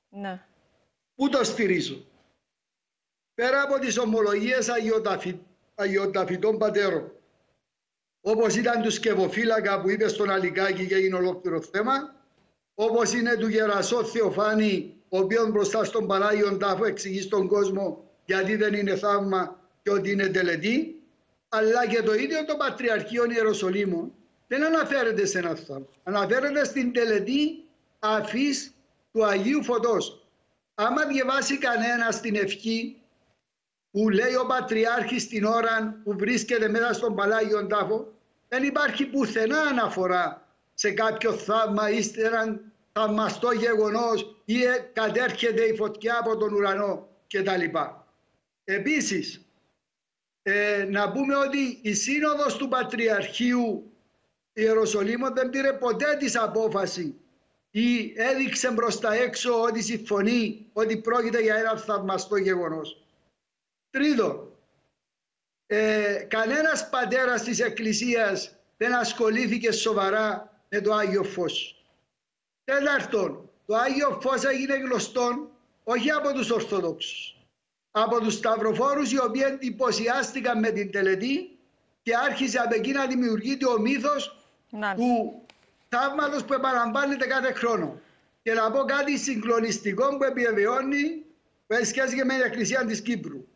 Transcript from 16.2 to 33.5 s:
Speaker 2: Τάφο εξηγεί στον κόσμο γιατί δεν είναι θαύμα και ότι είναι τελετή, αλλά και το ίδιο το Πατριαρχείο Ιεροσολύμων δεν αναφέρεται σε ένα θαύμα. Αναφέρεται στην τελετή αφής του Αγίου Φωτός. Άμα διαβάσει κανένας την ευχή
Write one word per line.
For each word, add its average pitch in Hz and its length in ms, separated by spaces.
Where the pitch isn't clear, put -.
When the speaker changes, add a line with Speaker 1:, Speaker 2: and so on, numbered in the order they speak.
Speaker 2:
Τάφο 196 260
εξηγεί 196 360
στον 190 280
κόσμο 196 640
γιατί 190 320
δεν 208 180
είναι 196 220
θαύμα 196 640
και 202 80
ότι 196 200
είναι 196 180
τελετή, 185 720
αλλά 226 380
και 220 160
το 214 120
ίδιο 302 300
το 302 120
Πατριαρχείο 233 760
Ιεροσολύμων 202 800
δεν 277 160
αναφέρεται 262 600
σε 185 120
ένα 170 160
θαύμα. 135 320
Αναφέρεται 254 600
στην 247 280
τελετή 240 720
αφής 220 760
του 220 120
Αγίου 208 400
Φωτός. 226 600
Άμα 254 320
διαβάσει 269 520
κανένας 233 640
την 220 140
ευχή 226 600